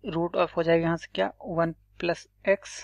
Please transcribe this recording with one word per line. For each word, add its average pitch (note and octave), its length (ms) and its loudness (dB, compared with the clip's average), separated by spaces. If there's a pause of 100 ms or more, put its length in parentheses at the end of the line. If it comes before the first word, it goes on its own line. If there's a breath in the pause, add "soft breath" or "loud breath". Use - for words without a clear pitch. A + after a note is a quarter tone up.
root E3+ 400 -2
of D#3+ 140 -4
हो E3+ 60 0
जाएगा E3 220 4
यहाँ E3 120 2
से - 180 -12
क्या, F#3+ 160 0 (100)
वन E3 340 -2 (240)
प्लस E3+ 280 -2 (220)
x - 340 0